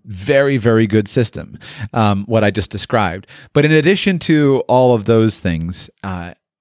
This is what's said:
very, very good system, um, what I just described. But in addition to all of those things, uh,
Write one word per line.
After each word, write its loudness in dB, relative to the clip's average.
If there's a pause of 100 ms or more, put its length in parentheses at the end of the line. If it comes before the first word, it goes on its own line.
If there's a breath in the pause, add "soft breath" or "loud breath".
very, 0
very 2
good 0
system, -4 (340 loud breath)
um, 0
what 2
I 2
just -6
described. -4 (240 loud breath)
But 2
in 0
addition 2
to 2
all 4
of -2
those 2
things, -6 (140)
uh, -10 (260)